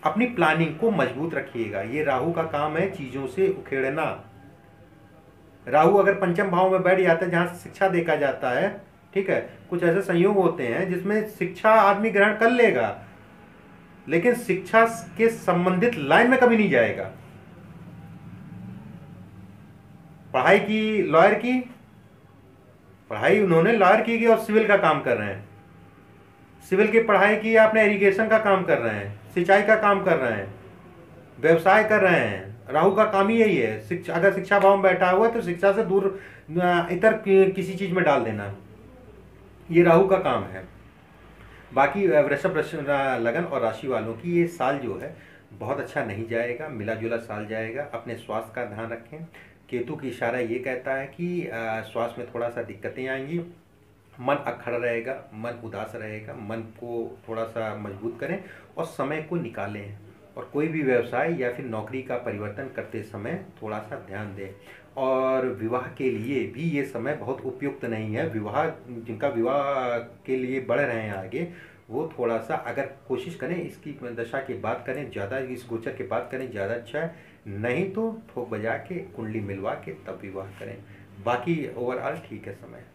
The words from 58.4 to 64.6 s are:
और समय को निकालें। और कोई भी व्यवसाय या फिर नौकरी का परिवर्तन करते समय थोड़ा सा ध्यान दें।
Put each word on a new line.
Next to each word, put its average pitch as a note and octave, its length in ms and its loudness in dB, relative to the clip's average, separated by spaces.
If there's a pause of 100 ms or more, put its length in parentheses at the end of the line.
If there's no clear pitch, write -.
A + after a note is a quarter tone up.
और E3 80 -6
समय D3+ 380 -8
को F3 140 -8
निकालें। G#2 600 -8 (380)
और - 160 -14
कोई D3+ 160 -2
भी D#3+ 140 -4
व्यवसाय C3 600 0
या B2 100 -2
फिर B2 120 -10
नौकरी A#2 380 -8
का B2+ 140 -8
परिवर्तन G#2 600 -8
करते A2 260 -10
समय B2 420 -10 (180)
थोड़ा G#2+ 160 -8
सा G#2+ 180 -12
ध्यान G#2 300 -12 (100)
दें। G2 180 -14 (420)